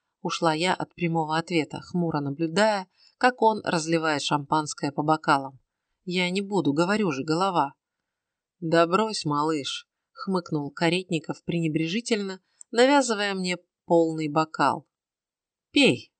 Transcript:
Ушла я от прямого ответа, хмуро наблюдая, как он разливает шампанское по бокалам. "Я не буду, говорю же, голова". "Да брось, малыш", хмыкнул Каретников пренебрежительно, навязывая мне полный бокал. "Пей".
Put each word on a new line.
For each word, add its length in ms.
Ушла 320
я 200
от 220
прямого 420
ответа, 440
хмуро 400
наблюдая, 640
как 240
он 240
разливает 560
шампанское 720
по 100
бокалам. 560
"Я 240
не 100
буду, 320
говорю 400
же, 120
голова". 500
"Да 280
брось, 380
малыш", 640
хмыкнул 580
Каретников 720
пренебрежительно, 1000
навязывая 640
мне 240
полный 440
бокал. 580
"Пей". 480